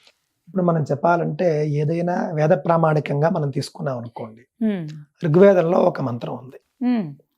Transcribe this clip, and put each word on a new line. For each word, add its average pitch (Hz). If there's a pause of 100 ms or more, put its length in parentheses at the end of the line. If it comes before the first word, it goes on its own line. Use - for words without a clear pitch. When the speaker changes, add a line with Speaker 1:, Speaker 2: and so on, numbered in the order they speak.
(480)
Speaker 1:
ఇప్పుడు 180
మనం 165
చెప్పాలంటే 160
ఏదైనా 170
వేద 151
ప్రామాణికంగా 160
మనం 156
తీసుకున్నాం 139
అనుకోండి, 117
Speaker 2:
మ్మ్. 185 (380)
Speaker 1:
ఋగ్వేదంలో 180
ఒక 180
మంత్రం 123
ఉంది. 127
Speaker 2:
మ్మ్. 196 (220)